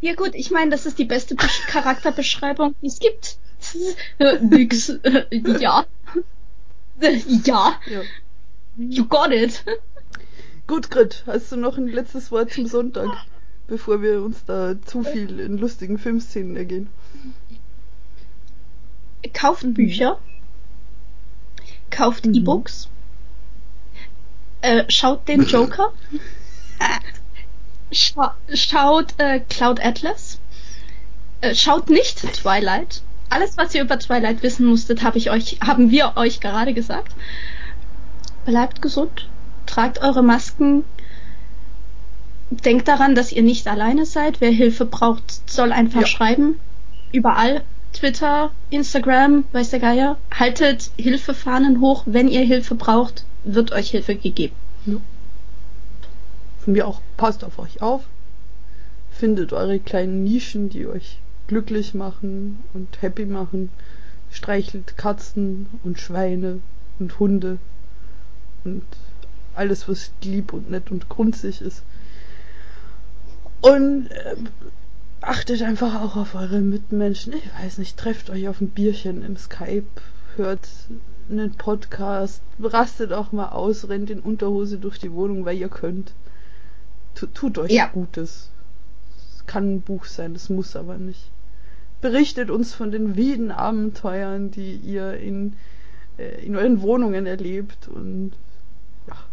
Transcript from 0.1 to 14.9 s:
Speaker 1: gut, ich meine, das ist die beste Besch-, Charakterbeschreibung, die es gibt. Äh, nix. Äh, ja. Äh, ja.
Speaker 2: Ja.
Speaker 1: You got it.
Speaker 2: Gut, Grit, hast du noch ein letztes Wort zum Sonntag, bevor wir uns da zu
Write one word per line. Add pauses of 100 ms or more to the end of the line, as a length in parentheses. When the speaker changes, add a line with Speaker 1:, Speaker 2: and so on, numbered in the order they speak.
Speaker 1:
gut,
ich
meine,
das
ist
die
beste
Besch-,
Charakterbeschreibung,
die
es
gibt. (800)
Äh,
nix.
Äh,
ja. (1120)
Äh, (240)
ja.
Speaker 2:
Ja. (760)
Speaker 1:
You
got
it. (1000)
Speaker 2:
Gut,
Grit,
hast
du
noch
ein
letztes
Wort
zum
Sonntag, (440)
bevor
wir
uns
da (100)
zu